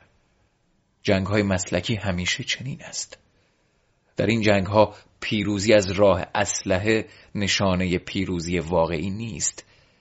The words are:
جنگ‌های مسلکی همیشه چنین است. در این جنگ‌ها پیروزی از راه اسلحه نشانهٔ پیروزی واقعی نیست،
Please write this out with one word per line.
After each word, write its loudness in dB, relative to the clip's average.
جنگ‌های 2
مسلکی -2
همیشه -4
چنین -8
است. -12
در 0
این 0
جنگ‌ها 4
پیروزی 2
از 6
راه 4
اسلحه 0
نشانهٔ 0
پیروزی -4
واقعی 0
نیست، -8